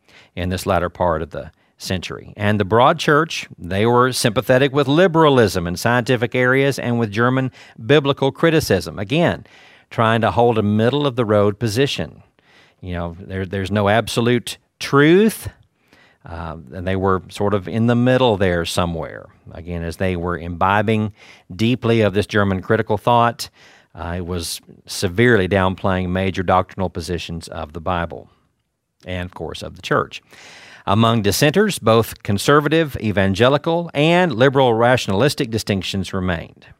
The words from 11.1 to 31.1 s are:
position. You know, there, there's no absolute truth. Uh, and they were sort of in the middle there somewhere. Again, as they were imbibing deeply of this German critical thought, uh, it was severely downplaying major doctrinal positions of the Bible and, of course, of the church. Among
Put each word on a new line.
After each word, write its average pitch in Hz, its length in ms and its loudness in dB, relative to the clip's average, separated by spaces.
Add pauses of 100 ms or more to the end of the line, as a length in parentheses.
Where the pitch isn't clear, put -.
position. 113 640 -4 (580)
You 90 140 -10
know, 87 260 -8
there, 95 240 -8
there's 95 260 -6
no 101 180 0
absolute 117 680 0 (220)
truth. 170 720 2 (720)
Uh, 85 320 -10 (160)
and 90 140 -10
they 95 80 0
were 95 340 0
sort 101 240 -4
of 95 140 -2
in 113 220 0
the 120 80 4
middle 123 400 4
there 87 280 0
somewhere. 82 640 -4 (240)
Again, 82 320 -10
as 82 140 -8
they 92 180 -2
were 87 240 -4
imbibing 98 760 0 (420)
deeply 113 460 0
of 101 140 2
this 101 140 0
German 98 340 0
critical 110 340 -2
thought, 120 540 0 (420)
uh, 85 260 -8
it 90 80 -8
was 85 340 -8 (260)
severely 101 640 2
downplaying 92 640 0
major 95 340 -2
doctrinal 92 440 0
positions 85 600 -8
of 78 240 -12
the 82 80 -12
Bible 85 500 -6 (760)
and, 90 220 -8
of 87 80 -18
course, 78 300 -12
of 78 100 -16
the 87 80 -20
church. - 400 -4 (640)
Among 113 360 4